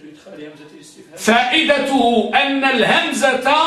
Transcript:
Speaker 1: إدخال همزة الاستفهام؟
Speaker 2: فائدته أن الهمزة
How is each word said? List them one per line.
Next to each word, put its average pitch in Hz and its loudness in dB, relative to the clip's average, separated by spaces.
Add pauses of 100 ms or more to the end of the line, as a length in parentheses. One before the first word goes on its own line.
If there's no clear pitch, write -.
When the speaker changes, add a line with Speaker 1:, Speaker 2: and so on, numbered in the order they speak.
(140)
Speaker 1:
إدخال - -20
همزة 151 -18
الاستفهام؟ - -20
Speaker 2:
فائدته 254 0
أن 277 0
الهمزة 262 0 (140)